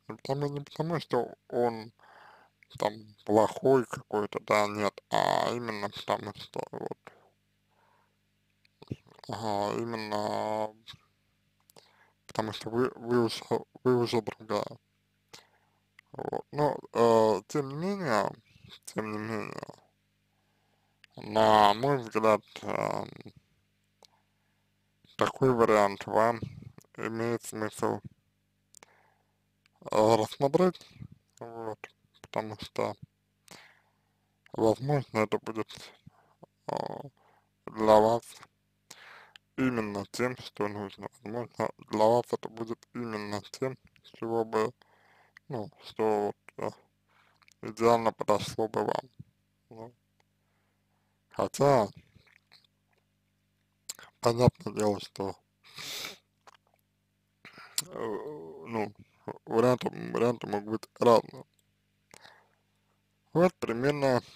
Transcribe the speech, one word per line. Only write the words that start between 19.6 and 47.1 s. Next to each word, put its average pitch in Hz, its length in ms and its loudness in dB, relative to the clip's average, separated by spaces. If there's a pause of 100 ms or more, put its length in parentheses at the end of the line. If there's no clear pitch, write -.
на 107 580 6
мой 135 240 0
взгляд, 110 440 2 (200)
эм, - 480 -4 (2000)
такой 127 360 2
вариант 107 540 4
вам 110 340 2 (560)
имеет 113 460 -4
смысл, 110 580 -4 (1900)
э, 110 260 6
рассмотреть, 143 640 0 (580)
вот, 113 400 -10 (420)
потому 110 400 -8
что, - 340 -4 (1600)
возможно, 113 640 0
это 107 200 0
будет, 110 300 -8 (1000)
э, - 80 -4 (920)
для 107 340 8
вас 113 220 4 (1300)
именно 107 540 -2
тем, 127 280 -2
что - 300 -4
нужно. 101 400 -8 (140)
Возможно, 113 480 -6 (200)
для 107 140 4
вас 117 260 4
это - 180 -4
будет 113 300 -10 (160)
именно 104 460 -6 (100)
тем, 131 260 -6 (420)
чего 113 260 -2
бы, 113 280 -2 (760)
ну, 113 220 -8 (140)
что 107 500 -2 (220)
вот, 107 160 -6 (880)